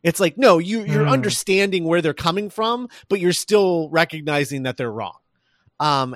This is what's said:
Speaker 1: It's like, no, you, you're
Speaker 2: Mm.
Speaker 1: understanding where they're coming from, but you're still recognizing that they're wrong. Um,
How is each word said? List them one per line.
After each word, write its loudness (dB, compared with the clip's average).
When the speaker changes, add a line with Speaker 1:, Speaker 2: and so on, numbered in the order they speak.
Speaker 1:
It's 0
like, 0
no, 6
you, -4
you're 2
Speaker 2:
Mm. 2
Speaker 1:
understanding 0
where 2
they're -2
coming -2
from, -4
but 0
you're 2
still 2
recognizing -2
that -4
they're -6
wrong. -10
Um, 0